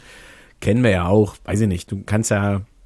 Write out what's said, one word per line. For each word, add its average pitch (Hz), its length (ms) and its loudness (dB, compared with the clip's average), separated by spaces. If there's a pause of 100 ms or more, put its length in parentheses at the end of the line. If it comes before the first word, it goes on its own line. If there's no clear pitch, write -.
(600)
kennen 113 220 0
wir 117 80 4
ja 90 160 0
auch, 104 380 2
weiß 98 160 -2
ich 110 80 2
nicht, 87 240 -4
du 98 120 -8
kannst 107 260 -2
ja 101 320 0 (240)